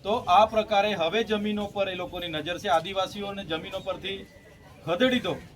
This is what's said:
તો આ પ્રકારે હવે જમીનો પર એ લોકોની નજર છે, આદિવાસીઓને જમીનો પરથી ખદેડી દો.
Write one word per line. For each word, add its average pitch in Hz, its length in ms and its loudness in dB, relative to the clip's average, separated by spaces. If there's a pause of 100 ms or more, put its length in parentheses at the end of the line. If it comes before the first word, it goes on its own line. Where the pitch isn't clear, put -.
તો 196 120 0
આ 185 300 6
પ્રકારે 214 500 2
હવે 180 300 0
જમીનો 208 420 -2
પર 202 220 -2
એ 185 60 -6
લોકોની 175 340 -6
નજર 160 300 -4
છે, 202 100 -4
આદિવાસીઓને 190 760 -2
જમીનો 190 340 -6
પરથી 190 480 -6 (600)
ખદેડી 247 340 2
દો. 170 160 -4 (200)